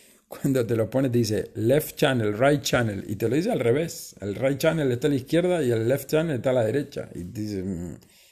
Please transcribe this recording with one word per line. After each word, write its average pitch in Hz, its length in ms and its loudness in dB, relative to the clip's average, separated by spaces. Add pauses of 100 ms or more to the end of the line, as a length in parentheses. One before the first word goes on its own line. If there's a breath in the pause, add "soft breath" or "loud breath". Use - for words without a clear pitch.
(280 soft breath)
Cuando 131 360 0
te 113 120 0
lo 110 120 0
pone 135 220 0
te 117 80 2
dice, 107 380 0
"Left 131 380 0
channel, 117 440 0
right 143 240 4
channel", 110 440 0
y 104 100 -6
te 113 120 0
lo 117 80 0
dice 190 160 0
al 180 80 0
revés. 151 580 -2
El 101 160 -6
right 135 220 0
channel 160 340 2
está 120 180 0
a - 20 2
la 143 60 2
izquierda 165 460 0
y 123 80 2
el 113 160 0
left 135 220 0
channel 156 280 0
está 123 140 0
a 127 40 2
la 123 100 4
derecha. 135 500 -4
Y 90 100 -8
te 104 180 -10
dice, 104 200 -4
"Mm, 90 360 -6 (340 soft breath)